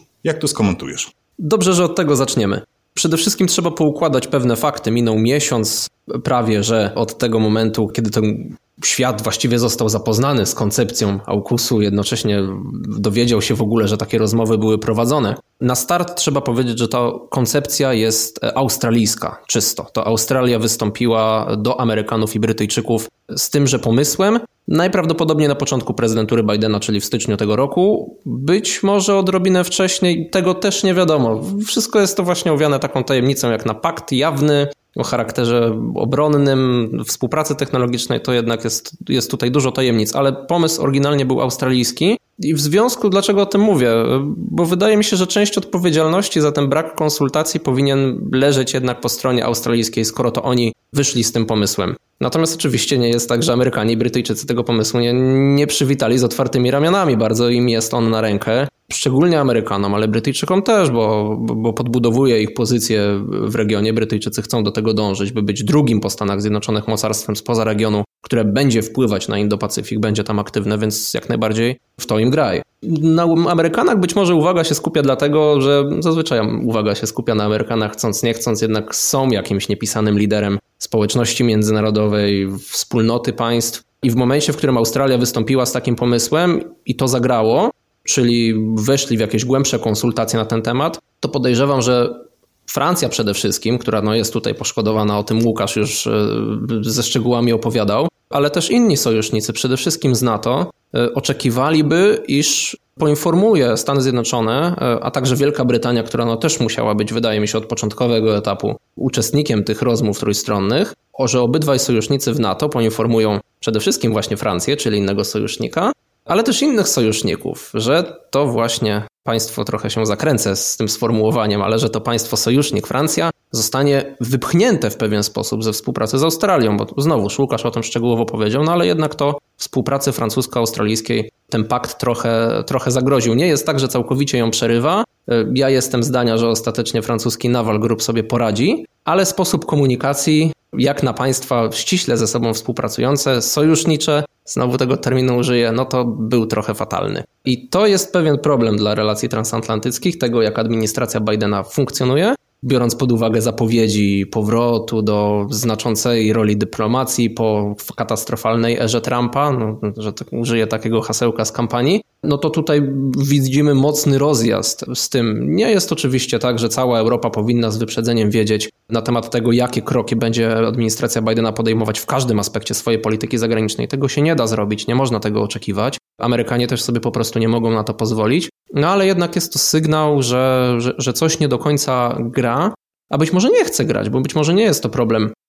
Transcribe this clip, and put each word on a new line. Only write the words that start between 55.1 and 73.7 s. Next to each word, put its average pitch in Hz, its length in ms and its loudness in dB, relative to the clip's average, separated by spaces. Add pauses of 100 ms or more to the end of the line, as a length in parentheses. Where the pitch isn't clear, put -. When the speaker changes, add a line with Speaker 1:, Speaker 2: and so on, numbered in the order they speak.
Speaker 2:
nie 143 120 2
przywitali 135 520 2
z 123 60 4
otwartymi 123 460 0
ramionami, 156 460 2
bardzo 113 320 2
im 123 200 2
jest 113 260 0
on 117 160 2
na 110 100 0
rękę, 110 460 0 (260)
szczególnie 151 480 2
Amerykanom, 101 540 0
ale 110 140 0
Brytyjczykom 131 540 0
też, 202 280 2
bo, 107 500 2
bo, 113 140 -2
bo 110 180 0
podbudowuje 120 720 2
ich 107 120 -4
pozycję 107 720 0
w 104 260 -4
regionie. 107 380 0
Brytyjczycy 110 500 -2
chcą 113 220 -2
do 104 60 0
tego 110 240 0
dążyć, 101 380 -2
by 110 100 -2
być 101 220 -2
drugim 127 360 2
po 101 100 -4
Stanach 101 300 -2
Zjednoczonych 104 480 -2
mocarstwem 107 480 -2
spoza 113 280 -2
regionu, 107 400 0 (180)
które 117 220 0
będzie 113 380 2
wpływać 104 460 -2
na 107 80 -4
Indo-Pacyfik, 104 640 -2
będzie 107 260 0
tam 104 140 -2
aktywne, 104 400 -2
więc 107 360 -2
jak - 140 -6
najbardziej 113 500 0 (220)
w - 60 -8
to 110 120 0
im 113 120 4
graj. 131 320 0 (400)
Na 160 200 4 (260)
Amerykanach 170 520 2